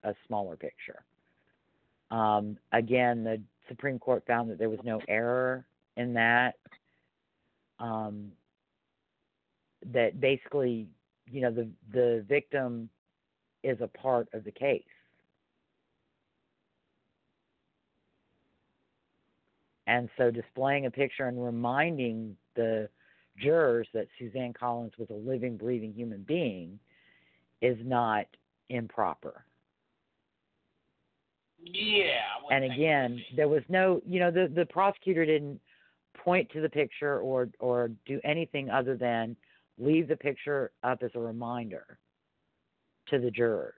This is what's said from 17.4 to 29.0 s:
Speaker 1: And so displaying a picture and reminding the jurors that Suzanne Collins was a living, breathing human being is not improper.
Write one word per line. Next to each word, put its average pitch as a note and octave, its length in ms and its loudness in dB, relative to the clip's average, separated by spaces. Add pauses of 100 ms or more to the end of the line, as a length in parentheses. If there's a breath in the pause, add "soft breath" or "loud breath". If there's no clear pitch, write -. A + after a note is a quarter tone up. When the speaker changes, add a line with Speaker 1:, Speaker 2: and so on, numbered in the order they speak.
Speaker 1:
And A#2+ 320 0
so B2 140 4
displaying C3+ 540 -2
a B2 60 -2
picture C3+ 360 -2
and B2 160 -4
reminding A#2+ 960 -2 (180)
the A2+ 320 0 (500 soft breath)
jurors C3+ 560 4
that G#2+ 140 -4 (100)
Suzanne A#2+ 360 -6
Collins A#2+ 440 -4
was A2+ 120 -8
a A2+ 40 -10
living, A#2+ 440 -4
breathing A2 360 -4
human A2 300 -8
being G#2 560 -4 (840 soft breath)
is B2 220 2
not A#2 420 2 (440)
improper. A2+ 720 -4 (2250)